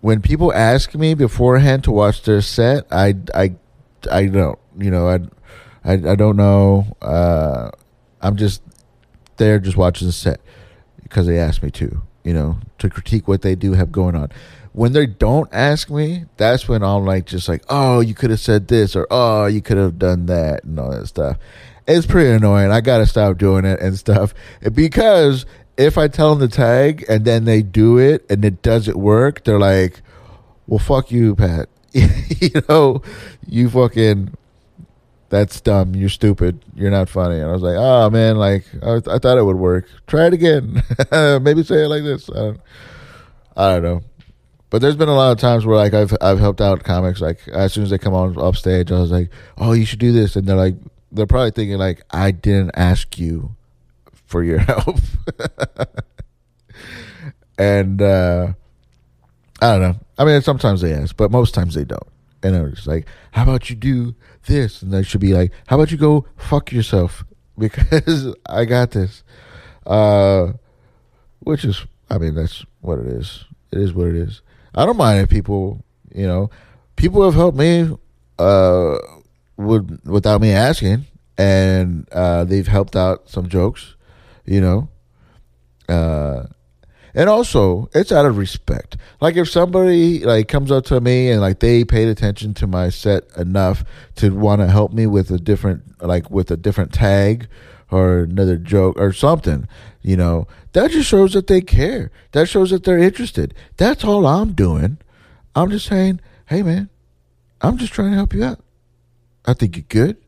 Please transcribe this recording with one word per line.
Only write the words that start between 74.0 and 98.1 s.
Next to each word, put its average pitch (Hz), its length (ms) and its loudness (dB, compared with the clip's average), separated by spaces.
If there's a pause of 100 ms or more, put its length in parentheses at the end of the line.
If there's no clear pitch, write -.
it 85 60 -4
is. 85 260 -8 (340)
I 147 100 2
don't 233 120 0
mind 110 240 4
if 98 80 2
people, 101 540 -2 (300)
you 95 140 -4
know, 92 220 -2 (480)
people 190 260 2
have 185 100 4
helped 160 240 2
me, 165 400 0 (400)
uh, 90 600 2 (580)
with-, 101 500 -2
without 104 360 0
me 110 100 4
asking, 113 540 0 (320)
and, 95 760 0
uh, 87 320 -2
they've 92 240 -2
helped 98 280 0
out 92 340 -2
some 90 200 -8
jokes, 92 460 -4 (500)
you 98 160 0
know. 95 280 0 (1000)
Uh, 76 540 -2 (720)
and 170 160 2
also, 113 640 0
it's 175 180 0
out 147 140 4
of 120 120 0
respect. - 600 -8 (240)
Like, 160 160 0
if 170 120 -2
somebody, 175 760 2
like, 110 220 2
comes 139 220 -2
up 135 160 0
to 131 160 0
me 123 300 0
and, 107 100 2
like, 95 180 0
they 120 260 4
paid 113 240 2
attention 104 460 -4
to - 120 -4
my 90 220 -2
set 98 340 -2 (140)
enough 92 460 -2 (340)
to 98 180 2
wanna 104 320 2
help 101 240 2
me 113 160 0
with 101 240 0
a 90 80 -2
different, 95 640 -4
like, 87 260 -2
with 98 220 -4
a 85 60 -4
different 95 360 -4
tag 104 540 0 (420)
or 90 300 2